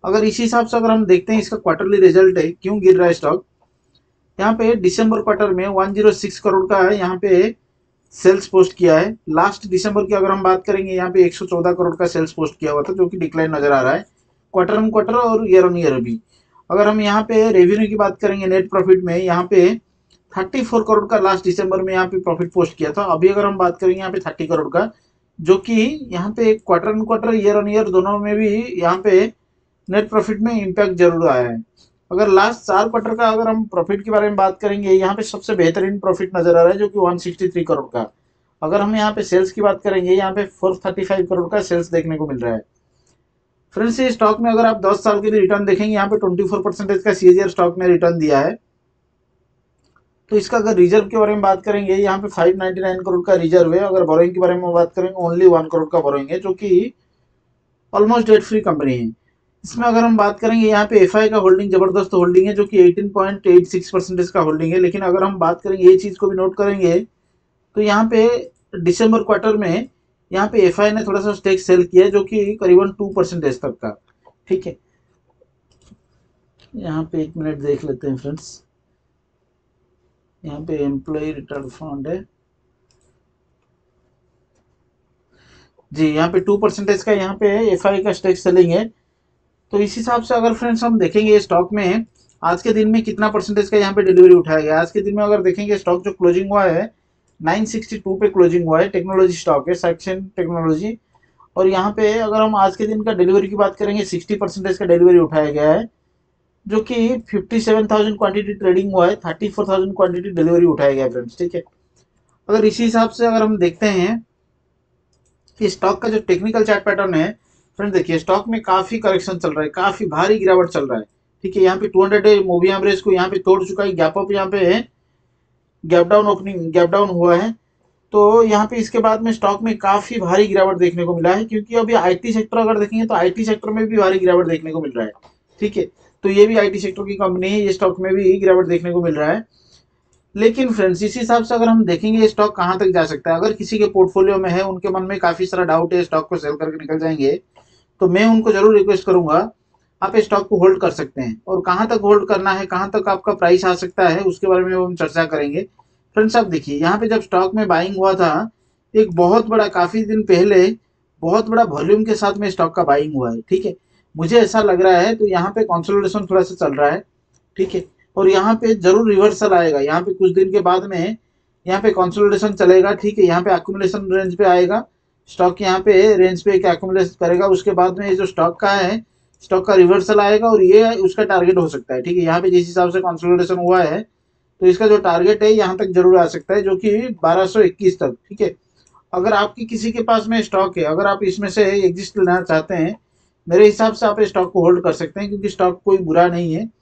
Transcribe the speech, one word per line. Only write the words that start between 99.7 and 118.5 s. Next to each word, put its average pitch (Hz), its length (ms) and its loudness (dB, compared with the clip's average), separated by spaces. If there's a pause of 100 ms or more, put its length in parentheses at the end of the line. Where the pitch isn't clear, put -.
Sasken 180 460 -6 (160)
technology। 170 600 -4 (600)
और 190 120 2
यहाँ 190 240 -2
पे 214 220 0
अगर 220 280 -2
हम 220 140 0
आज 196 200 2
के 214 100 -4
दिन 214 160 -4
का 220 120 -2
delivery 185 340 2
की 202 80 -8
बात 196 200 0
करेंगे, 208 280 -4
सिक्सटी 190 320 -6
परसेंटेज 190 420 -6
का 202 60 -6
delivery 175 340 6
उठाया 156 320 0
गया 151 220 2
है। 226 160 -2 (800)
जो 214 160 -2
कि 233 340 -2 (140)
fifty 214 300 -4
seven 220 260 2
thousand 214 320 0
quantity 202 360 -2
trading 196 380 0
हुआ 180 140 2
है, 202 100 0
thirty 170 320 -8
four 202 200 -4
thousand 190 280 -2
quantity 180 340 -2
delivery 170 360 2
उठाया 143 260 2
गया 135 160 -2
friends, 120 300 -10
ठीक 175 160 -6
है। - 80 -6 (840)
अगर 214 160 2
इसी 226 200 0
हिसाब 226 260 0
से 233 160 -2
अगर 226 160 2
हम 220 160 0
देखते 175 300 -2
हैं 202 360 -2 (1400)
कि 208 100 0
stock 190 320 -2
का 208 60 -2
जो 214 120 0
technical 214 440 0
chart 208 200 -2
pattern 196 300 -2
है 160 160 -2 (480)
friends, 202 160 -4
देखिए 165 240 -2
stock 202 300 -2
में 226 140 -4